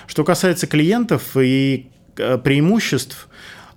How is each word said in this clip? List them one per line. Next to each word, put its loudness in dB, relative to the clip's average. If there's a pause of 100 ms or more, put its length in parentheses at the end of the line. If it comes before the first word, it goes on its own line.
Что -2
касается 0
клиентов 0
и, 2 (300)
э, 0
преимуществ, 0 (480)